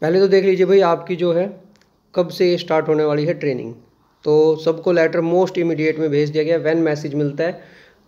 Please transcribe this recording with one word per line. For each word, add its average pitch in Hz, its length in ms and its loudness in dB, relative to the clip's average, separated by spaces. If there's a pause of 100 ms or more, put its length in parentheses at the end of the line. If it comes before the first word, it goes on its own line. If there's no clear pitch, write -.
पहले 170 200 2
तो 196 80 4
देख 190 160 4
लीजिए 185 220 2
भाई, 196 140 4
आपकी 170 360 0
जो 175 160 0
है 185 280 -2 (540)
कब 175 140 0
से 180 220 0
ये 175 80 0
स्टार्ट 160 300 -2
होने 151 160 0
वाली 147 200 0
है 165 100 -2
ट्रेनिंग। 123 400 -6 (500)
तो 156 320 4
सबको 160 360 -2
लेटर 170 280 2
most 180 320 0
immediate 156 460 -2
में 156 120 -2
भेज 147 200 0
दिया 151 140 -2
गया, 165 140 0
when 151 180 0
मैसेज 151 380 -2
मिलता 147 300 -4
है। 175 180 -6 (460)